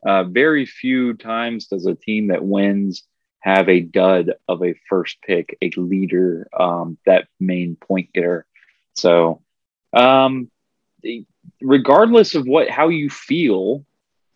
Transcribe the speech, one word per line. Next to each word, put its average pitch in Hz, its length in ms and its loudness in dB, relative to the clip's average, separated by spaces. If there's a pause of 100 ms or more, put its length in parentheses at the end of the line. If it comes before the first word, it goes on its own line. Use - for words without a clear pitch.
Uh, 95 200 2
very 135 420 0
few 127 480 -4
times 113 520 -8
does 92 200 -6
a 92 80 -2
team 107 340 -4
that 87 160 -2
wins 101 600 -2 (360)
have 95 280 2
a 90 120 4
dud 90 540 0 (120)
of 90 160 -6
a 90 120 -2 (140)
first 92 340 -4
pick, 87 400 -4
a 90 140 -4
leader, 90 760 -2
um, 87 540 -4
that 92 220 2 (120)
main 90 360 -4
point 92 360 -6
getter. 87 320 -4 (480)
So, 85 480 2 (540)
um, 131 560 2 (1120)
regardless 151 720 4
of 139 120 -2
what, 139 220 2
how 156 200 0
you 156 200 -2
feel 139 760 -2 (520)